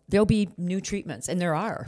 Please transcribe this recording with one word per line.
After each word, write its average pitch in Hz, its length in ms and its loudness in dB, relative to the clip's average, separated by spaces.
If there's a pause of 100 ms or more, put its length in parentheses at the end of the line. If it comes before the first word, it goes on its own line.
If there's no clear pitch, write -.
there'll 202 180 4
be 214 300 4
new 180 240 -2
treatments, 165 480 -6
and 180 120 -2
there 175 140 2
are 190 340 -4